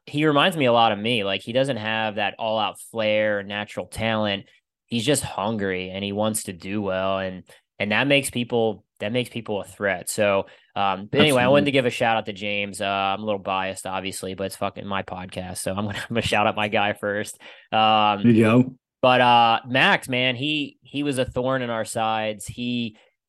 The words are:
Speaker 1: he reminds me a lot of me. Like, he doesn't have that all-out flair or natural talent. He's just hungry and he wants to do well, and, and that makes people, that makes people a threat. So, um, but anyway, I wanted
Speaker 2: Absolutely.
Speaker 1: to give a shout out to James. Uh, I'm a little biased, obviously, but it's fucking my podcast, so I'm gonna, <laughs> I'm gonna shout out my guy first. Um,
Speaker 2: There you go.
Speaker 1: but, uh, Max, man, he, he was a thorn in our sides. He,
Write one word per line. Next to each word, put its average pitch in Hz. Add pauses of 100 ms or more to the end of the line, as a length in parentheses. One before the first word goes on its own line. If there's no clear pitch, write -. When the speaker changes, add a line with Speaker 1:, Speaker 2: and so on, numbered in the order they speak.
Speaker 1:
he 147
reminds 156
me 139
a 120
lot 117
of 101
me. 110
Like, 98
he 120
doesn't 131
have 110
that 101
all-out 110
flair 107
or -
natural 101
talent. 107 (420)
He's 117
just 135
hungry 95
and 98
he 101
wants 107
to 98
do 98
well, 95
and, 92 (380)
and 101
that 113
makes 139
people, 113 (160)
that 107
makes 123
people 107
a 92
threat. 98
So, 101 (280)
um, 98
but 139
anyway, 139
I 123
wanted 143
Speaker 2:
Absolutely. -
Speaker 1:
to 139
give 131
a 120
shout 113
out 107
to 110
James. 101
Uh, 101
I'm 98
a -
little 104
biased, 95
obviously, 95
but 95
it's 95
fucking 95
my 98
podcast, 92
so -
I'm 104
gonna, 98
<laughs> -
I'm -
gonna 117
shout 107
out 101
my 107
guy 104
first. 104 (340)
Um, 107
Speaker 2:
There 120
you 110
go. 123 (260)
Speaker 1:
but, 127
uh, 120
Max, 143
man, 127
he, 147
he 143
was 143
a 127
thorn 131
in 120
our 113
sides. 110
He, 120 (320)